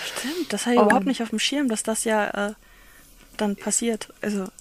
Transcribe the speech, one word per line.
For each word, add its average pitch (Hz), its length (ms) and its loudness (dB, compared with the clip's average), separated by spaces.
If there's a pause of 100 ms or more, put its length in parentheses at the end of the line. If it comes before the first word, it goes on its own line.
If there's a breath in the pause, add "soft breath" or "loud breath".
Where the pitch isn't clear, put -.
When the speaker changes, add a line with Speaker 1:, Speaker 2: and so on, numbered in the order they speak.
Speaker 1:
Stimmt, 311 480 -4
das 208 140 -2
hab 247 60 4
ich 240 60 6
überhaupt 208 220 8
Speaker 2:
Und - 60 -2
Speaker 1:
nicht 247 160 0
auf 220 80 -8
dem 220 80 -2
Schirm, 277 280 0
dass 214 140 -2
das 220 220 -2
ja, 208 460 0
äh, 214 40 -8 (840 soft breath)
dann 208 180 0
passiert. 220 640 -2
Also 202 240 -2 (160)